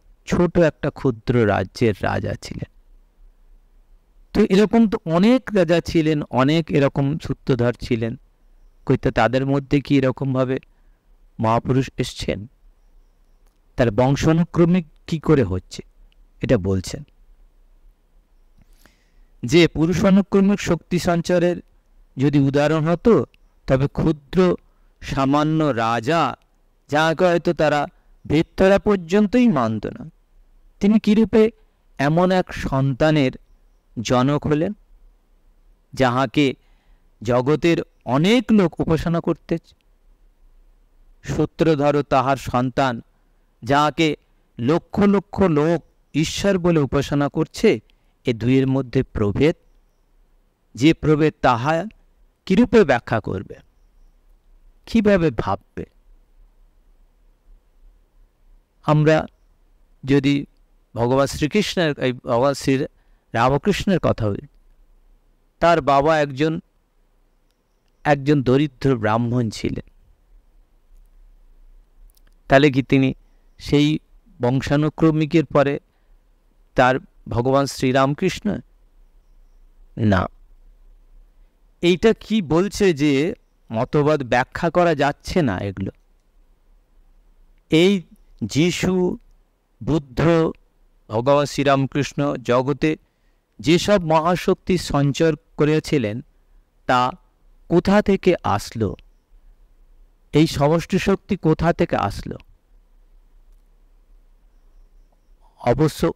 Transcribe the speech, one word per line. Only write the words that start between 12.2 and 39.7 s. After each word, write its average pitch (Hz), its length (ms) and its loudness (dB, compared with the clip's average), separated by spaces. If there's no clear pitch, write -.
তার 117 140 2
বংশানুক্রমিক 165 960 2
কি 165 120 -6
করে 147 240 2
হচ্ছে 92 400 -8
এটা 123 160 0
বলছেন 95 440 -4
যে 151 240 4
পুরুষানুক্রমিক 190 920 2
শক্তি - 380 -4
সঞ্চারের 170 580 0
যদি 143 200 2
উদাহরণ 147 500 2
হতো, 170 380 2
তবে 135 220 0
ক্ষুদ্র 175 680 0
সামান্য 151 640 0
রাজা 120 720 -2
যাকে 160 360 0
হয়তো 175 280 0
তারা 147 340 0
ভেতরা 190 520 2
পর্যন্তই 208 680 2
মানত 113 380 -2
না, - 240 -12
তিনি 214 180 2
কিরূপে 220 520 2
এমন 165 340 2
এক 185 220 -2
সন্তানের 135 800 0
জনক 131 440 0
হলেন 151 260 -2
যাহাকে 131 600 0
জগতের 127 540 0
অনেক 196 480 2
লোক 190 280 2
উপাসনা 165 400 -2
করতে, 165 380 -6